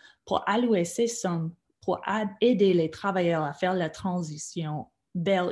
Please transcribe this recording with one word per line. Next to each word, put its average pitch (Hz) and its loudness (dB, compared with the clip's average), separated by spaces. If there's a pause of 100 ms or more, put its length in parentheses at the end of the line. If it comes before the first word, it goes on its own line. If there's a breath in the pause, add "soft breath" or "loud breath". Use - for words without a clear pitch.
(240 soft breath)
pour - 0
allouer 214 2
ces 233 -2
sommes 170 -4 (280)
pour - -2
ad-, 208 -2 (100)
aider 202 6
les 160 2
travailleurs 175 0
à 147 -4
faire 185 0
la 170 0
transition 156 -6 (280)
vers 180 2